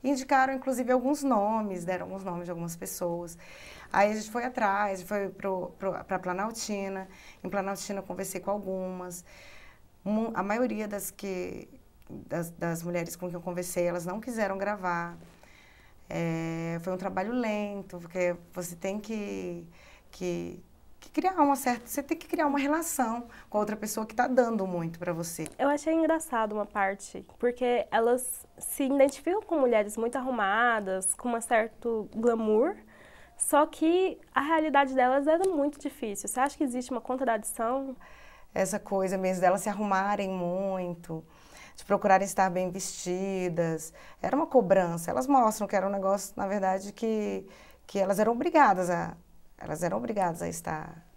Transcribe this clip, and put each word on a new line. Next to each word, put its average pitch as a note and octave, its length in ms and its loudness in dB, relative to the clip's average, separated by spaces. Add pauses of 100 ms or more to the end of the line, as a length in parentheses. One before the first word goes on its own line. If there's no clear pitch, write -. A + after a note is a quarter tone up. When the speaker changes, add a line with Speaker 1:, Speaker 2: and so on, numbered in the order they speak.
Speaker 1:
e B3+ 60 0
indicaram C4+ 460 4
inclusive B3+ 360 -2
alguns B3+ 320 4
nomes, G#3+ 640 2
deram F3+ 220 -2
alguns F#3+ 180 -10
nomes F3 220 -6
de F3 40 -8
algumas E3+ 240 -6
pessoas. F3 640 -6 (560)
Aí G#3 180 6
a G#3+ 40 -2
gente G#3+ 160 -6
foi A#3+ 140 -4
atrás, G3+ 580 0
foi G3 260 -4
pro, F#3+ 500 -4
pro, F#3+ 260 -4
pra F#3 140 -2
Planaltina, G3 880 -4 (380)
em F3+ 60 -6
Planaltina G3 480 -4
eu F#3+ 40 -6
conversei F#3 380 -8
com G3 100 -4
algumas, F#3 720 -6 (800)
mu-, A3 300 0
a F3+ 100 -2
maioria G#3+ 460 0
das G3+ 220 -6
que, - 580 -8 (400)
das, E3 440 -6
das E3 300 -4
mulheres E3+ 320 -4
com - 120 -8
quem F3 80 -6
eu F3 80 -8
conversei, F3+ 420 -2
elas F3 220 -2
não F#3 120 -4
quiseram A3 380 -2
gravar. F3+ 640 -4 (920)
É, E3 720 -4
foi E3+ 100 -6
um F#3 60 -2
trabalho F#3+ 380 -4
lento, G#3 640 -4
porque F3 360 0 (200)
você F3 200 -8
tem G3 240 -4
que, G3 680 -6 (420)
que, F3 500 -6 (380)
que - 100 -20
criar F4+ 320 0
uma C#4+ 140 6
certa, B3 320 -2
você - 160 -4
tem D#4+ 160 -4
que - 80 -16
criar D#4+ 220 4
uma C#4+ 100 2
relação C4+ 680 0 (200)
com - 80 -2
a G#3 40 4
outra G#3+ 160 0
pessoa G#3+ 280 -4
que A3 80 -10
tá A#3+ 140 4
dando A#3 400 4
muito E3 320 -2
pra F3 140 -2
você. E3 340 -4 (100)
Speaker 2:
Eu C#4 120 2
achei D4 260 2
engraçado D#4 580 2
uma G#3 140 -2
parte, G3 580 -4 (140)
porque A#3+ 540 2
elas A#3 520 2 (140)
se - 240 -6
identificam C#4 600 4
com E4 180 0
mulheres G#3+ 360 4
muito A#3 220 -2
arrumadas, G#3+ 960 0
com - 140 -6
um A#3 120 0
certo A3+ 720 0
glamour, A3+ 600 4 (640)
só D4 280 4
que E4 540 2 (160)
a C4 60 4
realidade C#4+ 540 4
delas C4 340 4
era E4+ 200 4
muito D4 300 0
difícil. G#3 500 -8
Você - 120 -4
acha C#4+ 180 0
que D#4 60 2
existe B3 260 -4
uma A#3 100 -2
contradição? B3+ 960 -2 (560)
Speaker 1:
Essa G3 280 0
coisa F#3+ 360 -2
mesmo F#3 240 0
delas F#3 200 6
se A3 80 -4
arrumarem G3+ 600 0
muito, F3 960 -4 (520)
de - 100 -16
procurarem G3 400 4
estar F#3+ 240 2
bem F#3 200 -2
vestidas, F3+ 1200 -4 (260)
era G3+ 160 0
uma D#4 100 2
cobrança. F3+ 640 4
Elas B3+ 160 0
mostram A3+ 400 4
que G#3 80 -4
era F#3+ 120 2
um G3+ 40 0
negócio, G3 460 0
na G3+ 100 -2
verdade, G3 460 0
que, G#3 540 -2 (400)
que - 120 -4
elas F#3+ 200 2
eram A3 140 4
obrigadas A#3 580 6
a E3+ 260 -2 (440)
elas D#3 220 -6
eram F3 160 0
obrigadas G3 420 0
a E3+ 80 -4
estar E3 580 -8 (100)